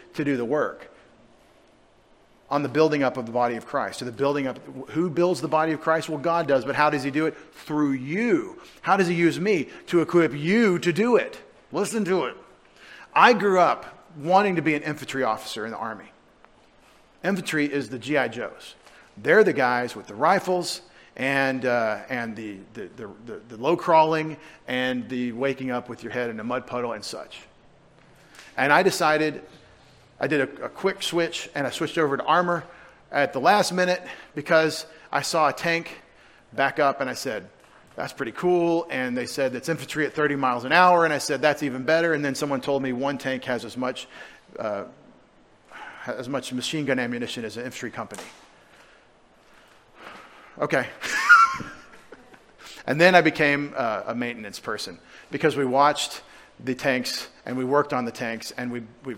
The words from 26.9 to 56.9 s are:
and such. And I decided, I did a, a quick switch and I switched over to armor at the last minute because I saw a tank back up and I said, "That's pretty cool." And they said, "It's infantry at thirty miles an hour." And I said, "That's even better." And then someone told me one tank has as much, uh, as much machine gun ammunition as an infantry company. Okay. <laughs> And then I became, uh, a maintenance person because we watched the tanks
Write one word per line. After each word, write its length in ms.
and 100
such. 360
And 160
I 120
decided, 580
I 60
did 160
a, 240
a 20
quick 340
switch 520
and 120
I 40
switched 260
over 220
to 60
armor 400
at 220
the 80
last 320
minute 300
because 500
I 120
saw 260
a 60
tank 480
back 260
up 220
and 80
I 60
said, 340
"That's 160
pretty 200
cool." 580
And 260
they 100
said, 280
"It's 160
infantry 340
at 80
thirty 240
miles 280
an 80
hour." 340
And 80
I 40
said, 220
"That's 220
even 220
better." 280
And 100
then 120
someone 260
told 220
me 100
one 240
tank 280
has 200
as 120
much, 300
uh, 260
as 220
much 240
machine 320
gun 140
ammunition 460
as 120
an 80
infantry 260
company. 320
Okay. 340
<laughs> 40
And 140
then 160
I 40
became, 560
uh, 300
a 80
maintenance 460
person 380
because 240
we 80
watched 580
the 120
tanks 540